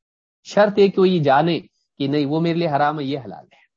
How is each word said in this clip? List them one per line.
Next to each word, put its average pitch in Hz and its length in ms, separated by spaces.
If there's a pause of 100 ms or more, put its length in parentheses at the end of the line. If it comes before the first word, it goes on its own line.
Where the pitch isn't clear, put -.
(440)
شرط 208 340
ہے 196 100
کہ 196 120
وہ 185 80
یہ 180 140
جانے 143 380 (380)
کہ 139 100
نہیں، 147 180
وہ 151 140
میرے 170 180
لیے 170 100
حرام 147 320
ہے، 143 40
یہ 139 140
حلال 95 260
ہے، - 220 (100)